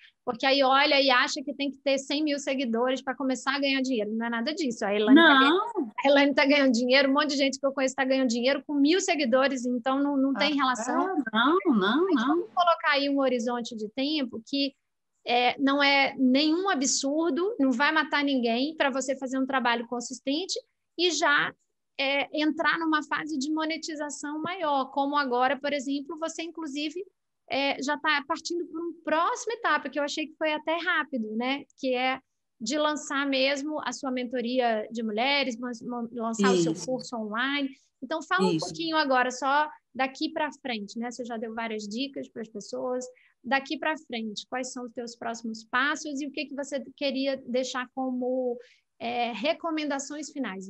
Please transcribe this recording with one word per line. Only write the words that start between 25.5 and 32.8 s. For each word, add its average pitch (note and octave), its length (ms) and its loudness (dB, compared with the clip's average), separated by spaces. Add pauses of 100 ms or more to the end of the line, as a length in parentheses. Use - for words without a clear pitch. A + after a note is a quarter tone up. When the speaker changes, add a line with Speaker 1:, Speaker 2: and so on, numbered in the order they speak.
Speaker 1:
por C#4+ 140 -4
exemplo, C#4+ 460 -4
você, D#4+ 240 -6
inclusive, D#4+ 600 -6 (460)
é, C#4 340 -2
já D4 140 -2
tá D4 320 0
partindo E4+ 380 -6
pra D#4 120 -12
uma E4+ 140 -6 (100)
próxima G4 520 0
etapa, D#4 340 0
que C#4 100 -8
eu C#4+ 40 0
achei D4 240 -4
que - 100 -14
foi D#4 160 0
até D#4 240 -2
rápido, D4 600 -2
né? C4 280 -2 (140)
Que C4 160 0
é C4 240 0 (420)
de A#3+ 160 -2
lançar D4 500 0